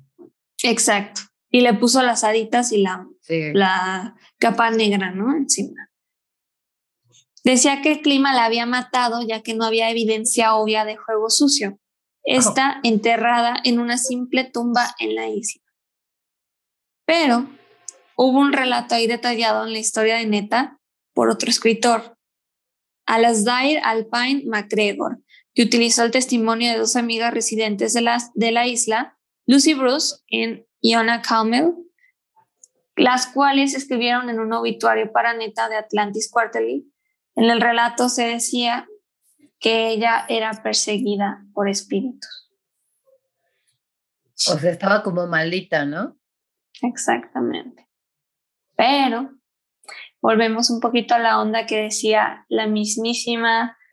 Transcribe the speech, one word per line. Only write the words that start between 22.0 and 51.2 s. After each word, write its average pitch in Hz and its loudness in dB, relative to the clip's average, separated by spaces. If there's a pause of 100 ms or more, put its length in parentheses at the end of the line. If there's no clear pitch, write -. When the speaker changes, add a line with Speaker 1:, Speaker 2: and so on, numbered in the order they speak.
Speaker 1:
Alasdair 233 2
Alpine 240 -2
MacGregor, 208 -2 (340)
que 240 2
utilizó 233 2
el 233 2
testimonio 233 0
de 226 -2
dos 220 -2
amigas 233 -2
residentes 220 -2
de 233 0
las, 233 -2
de 226 0
la 233 2
isla, 233 -4 (300)
Lucy 277 6
Bruce 269 0 (100)
y 226 -4 (200)
Iona 226 2
Calmel, 240 2 (1200)
las 247 2
cuales 277 2
escribieron 247 -2
en 226 -4
un 220 -4
obituario 226 -2
para 233 0
Neta 226 -6
de 220 -4
Atlantis 208 -4
Quarterly. 226 -2 (480)
En 220 4
el 233 2
relato 233 2
se 240 -2
decía 233 -4 (720)
que 226 2
ella 226 0
era 220 -4
perseguida 208 -2
por 202 -2
espíritus. - -6 (2000)
Speaker 2:
O 170 0
sea, 165 0
estaba 196 0
como 175 -4
maldita, 165 -2
¿no? 170 -8 (640)
Speaker 1:
Exactamente. - -6 (880)
Pero 262 0 (840)
volvemos 226 2
un 233 -2
poquito 240 0
a 233 2
la 220 2